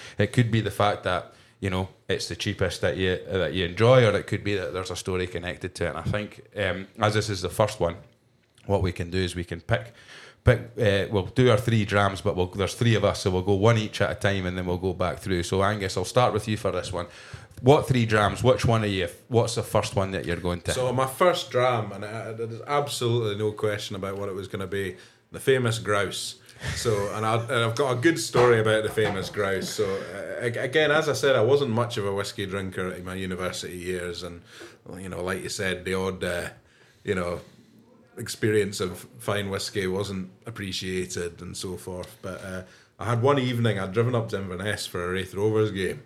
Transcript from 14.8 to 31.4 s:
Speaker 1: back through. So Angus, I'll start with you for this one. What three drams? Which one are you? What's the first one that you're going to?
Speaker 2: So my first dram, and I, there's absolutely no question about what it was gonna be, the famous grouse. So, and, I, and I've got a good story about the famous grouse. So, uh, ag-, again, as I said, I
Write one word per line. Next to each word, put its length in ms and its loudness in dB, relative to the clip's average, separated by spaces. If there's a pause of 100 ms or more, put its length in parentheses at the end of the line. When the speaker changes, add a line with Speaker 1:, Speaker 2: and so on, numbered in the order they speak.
Speaker 1:
back 260 -2
through. 240 -2
So 180 2
Angus, 340 0
I'll 80 -2
start 280 4
with 160 -2
you 80 0
for 160 -2
this 200 -4
one. 140 -6 (540)
What 280 6
three 180 4
drams? 380 4
Which 200 6
one 200 4
are 20 0
you? 220 0 (180)
What's 300 2
the 80 -2
first 320 0
one 160 0
that 120 -4
you're 120 -2
going 240 -2
to? 120 -2
Speaker 2:
So 200 0
my 160 0
first 420 2
dram, 400 0
and 140 -10
I, 260 -8
there's 380 -8
absolutely 680 0
no 140 0
question 460 -2
about 200 -6
what 120 -6
it 80 -6
was 100 -8
gonna 220 -8
be, 260 -4 (380)
the 80 -12
famous 400 4
grouse. 560 -2 (400)
So, 380 0
and, 120 -2
I, 80 4
and 180 -2 (120)
I've 100 0
got 160 2
a 100 0
good 200 4
story 400 6
about 240 4
the 60 -2
famous 380 0
grouse. 400 -2
So, 160 -2 (300)
uh, 300 -8
ag-, 120 -2
again, 360 2
as 160 2
I 60 0
said, 200 4
I 80 4